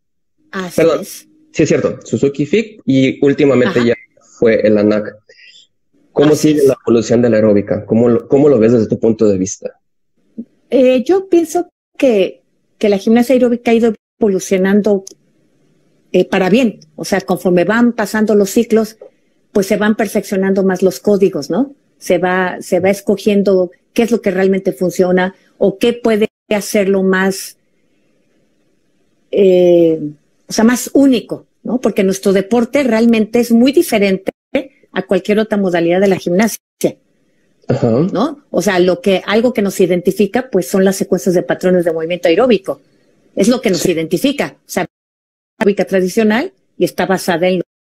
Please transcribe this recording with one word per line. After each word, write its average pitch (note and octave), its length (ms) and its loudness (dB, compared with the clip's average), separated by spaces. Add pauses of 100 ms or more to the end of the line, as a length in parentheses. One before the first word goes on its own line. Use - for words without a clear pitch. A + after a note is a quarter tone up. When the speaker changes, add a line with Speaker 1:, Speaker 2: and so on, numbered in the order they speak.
(500)
Speaker 1:
Así F#3 260 -10
Speaker 2:
Perdón, E3 240 0
Speaker 1:
es. - 260 -18 (260)
Speaker 2:
sí E3+ 100 -2
es C#3+ 60 0
cierto, - 360 -2
Suzuki C#3 400 -4
fig - 400 -4
y C3 400 0
últimamente B2+ 540 2
Speaker 1:
Ajá. A#2+ 100 2
Speaker 2:
ya A#2 60 0 (440)
fue A2+ 280 2
el G#2+ 100 4
anac. G#2 380 0 (1000)
¿Cómo D3 200 2
Speaker 1:
Así D3+ 160 0
Speaker 2:
sigue D3 140 0
Speaker 1:
es. C#3 40 4
Speaker 2:
la C3 180 2
evolución A#2 380 2
de A#2+ 80 2
la A2 60 2
aeróbica? G#2 500 0
¿Cómo A#2 220 2
lo, A2+ 200 0
cómo D3 200 4
lo C3 100 4
ves A2+ 140 4
desde A2 160 2
tu A2+ 100 -4
punto A2 300 0
de G2 100 0
vista? - 420 -8 (880)
Speaker 1:
Eh, B3+ 360 2
yo F#4+ 240 0
pienso E4+ 400 0 (280)
que, G#3+ 460 0 (340)
que G#3+ 120 0
la G3+ 100 2
gimnasia A#3+ 360 2
aeróbica A#3+ 360 0
ha A3+ 40 4
ido A#3 200 2 (240)
evolucionando, G3 840 0 (1080)
eh, F#3 120 2
para F#3 260 -2
bien. A#3 300 0 (160)
O D#3+ 80 -12
sea, - 160 -2
conforme F3+ 440 0
van A#3 280 2
pasando G#3+ 420 -2
los G3+ 160 2
ciclos, A3 460 0 (560)
pues G3 160 0
se G#3+ 80 0
van G#3 200 0
perfeccionando G3 680 -2
más F#3 180 0
los F3+ 160 0
códigos, F#3 520 0
¿no? A#3+ 240 -4 (240)
Se F3 200 -2
va, F3+ 440 -2
se F3+ 180 -2
va F#3+ 100 0
escogiendo G3 800 0 (220)
qué A#3 100 0
es A3+ 80 -2
lo A#3 100 0
que G3+ 120 -2
realmente F#3+ 400 0
funciona F#3 640 -2 (240)
o G3 200 0
qué A#3+ 140 0
puede A3 340 0 (240)
hacerlo G3 520 -2
más, F#3+ 560 -2 (1700)
eh, F3 720 4 (480)
o - 40 -12
sea, A3 120 0
más A#3+ 300 0
único, B3+ 520 0 (160)
¿no? A3+ 180 -6
Porque G3+ 240 -2
nuestro F#3+ 280 -2
deporte A#3 500 0
realmente A3+ 580 0
es A3+ 120 -2
muy B3 200 4
diferente G3+ 600 0 (600)
a F#3+ 100 -6
cualquier G3+ 360 -2
otra G#3+ 200 -2
modalidad F3 420 0
de G3+ 80 2
la F#3 80 0
gimnasia, F#3 420 -2 (1120)
Speaker 2:
Ajá. B2 220 0 (220)
Speaker 1:
¿no? D4+ 380 -4
O F3+ 120 -2
sea, F#3+ 160 0
lo F3+ 220 0
que, F#3+ 260 0
algo A3 260 0
que G#3+ 100 -4
nos F#3+ 180 -4
identifica, F#3 680 -2
pues, F3+ 160 -2
son F#3+ 180 0
las G3 120 0
secuencias F#3 380 -4
de F3 80 0
patrones F3+ 420 -2
de E3+ 80 0
movimiento E3+ 360 -4
aeróbico. F#3 520 0 (560)
Es G3+ 120 2
lo B3 120 0
que G#3+ 100 -2
nos E3 100 -2
Speaker 2:
Sí. F3+ 120 0
Speaker 1:
identifica. E3 680 -4
O - 100 -20
sea, - 160 -6 (720)
aeróbica G3 260 0
tradicional G#3+ 680 -2 (260)
y F3 60 0
está F3+ 220 -4
basada F3+ 420 -2
en F#3 120 0 (220)